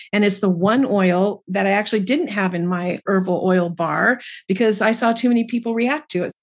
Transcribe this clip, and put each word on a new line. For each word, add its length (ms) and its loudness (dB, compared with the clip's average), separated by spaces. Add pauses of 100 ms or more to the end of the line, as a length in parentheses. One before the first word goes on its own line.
(140)
And 100 2
it's 180 0
the 80 2
one 360 2
oil 600 0
that 180 -2
I 60 2
actually 300 0
didn't 260 0
have 260 -2
in 140 -2
my 400 -4
herbal 360 0
oil 260 2
bar 520 0 (260)
because 320 0
I 120 2
saw 200 0
too 180 0
many 160 2
people 280 -4
react 380 -2
to 140 -2
it. 60 -8 (120)